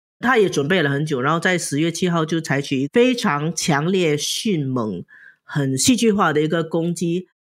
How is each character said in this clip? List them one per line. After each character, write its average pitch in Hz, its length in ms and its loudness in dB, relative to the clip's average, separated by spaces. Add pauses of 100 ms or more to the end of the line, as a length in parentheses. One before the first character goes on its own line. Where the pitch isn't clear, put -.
(200)
他 247 160 2
也 196 120 4
准 143 200 -2
备 180 140 2
了 139 80 0
很 143 160 -2
久， 143 140 -2
然 139 120 0
后 165 80 0
在 185 160 2
十 147 240 -4
月 170 100 0
七 175 180 -2
号 170 160 0
就 165 160 -2
采 143 200 -2
取 139 320 -2
非 247 220 4
常 160 400 -2
强 151 360 0
烈、 175 260 2
迅 151 500 -2
猛、 110 380 -4 (380)
很 135 360 -2
戏 - 180 4
剧 226 160 2
化 190 200 2
的 147 80 2
一 156 60 2
个 165 160 0
攻 165 320 -2
击， 175 340 -4 (160)